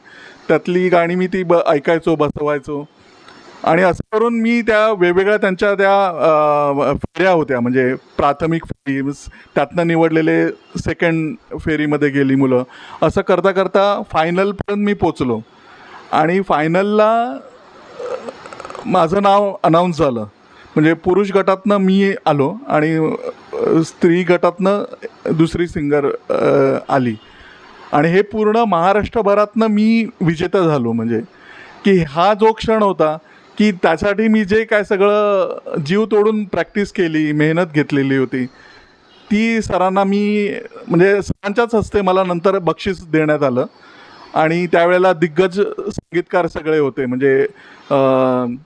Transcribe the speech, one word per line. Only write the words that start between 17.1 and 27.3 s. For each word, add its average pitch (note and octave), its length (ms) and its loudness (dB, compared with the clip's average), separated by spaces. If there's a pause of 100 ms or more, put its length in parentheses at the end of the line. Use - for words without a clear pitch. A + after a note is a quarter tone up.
अ, - 160 -10 (720)
माझं F3+ 380 0
नाव G3+ 400 2
अनाऊन्स E3 340 2
झालं. C3 240 0 (540)
म्हणजे D#3 180 4
पुरुष F#3+ 380 0
गटातनं G3 460 0
मी G3 340 2 (140)
आलो D3 300 2 (120)
आणि, D#3 480 0 (380)
अ, D3+ 280 2
स्त्री F3+ 420 2
गटातनं F3+ 600 0 (500)
दुसरी E3 340 0
सिंगर, D3 380 -2 (240)
अ, C#3 640 0
आली. B2 220 0 (760)